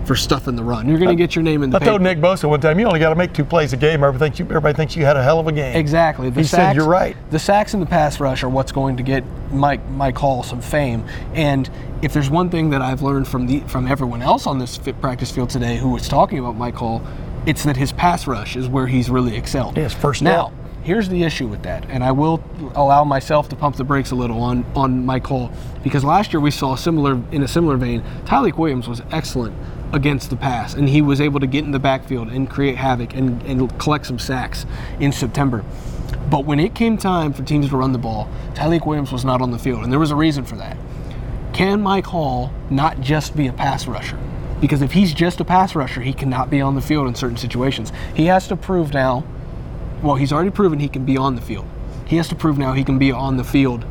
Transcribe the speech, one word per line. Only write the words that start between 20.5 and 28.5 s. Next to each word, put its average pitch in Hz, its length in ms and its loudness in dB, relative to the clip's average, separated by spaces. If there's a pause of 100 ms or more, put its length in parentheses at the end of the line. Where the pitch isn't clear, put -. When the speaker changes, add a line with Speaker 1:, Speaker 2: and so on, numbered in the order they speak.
Speaker 1:
here's 190 280 0
the 175 140 0
issue 147 220 -2
with 101 180 -6
that, 85 260 -6
and 127 120 -2
I 131 100 4
will 160 300 2 (320)
allow 143 300 6
myself 147 460 2
to 139 60 -8
pump 143 200 -2
the 135 80 -4
brakes 135 280 0
a - 20 -2
little 120 280 -2
on, 123 220 0 (100)
on 127 300 2
Mike 131 220 0
Hall, 127 240 -2 (340)
because 135 200 2
last 185 280 2
year 160 80 2
we 147 100 4
saw 135 240 -2
similar, 143 440 2 (140)
in 143 100 0
a 127 60 0
similar 160 280 2
vein, 120 260 0 (220)
Tyleik 226 320 2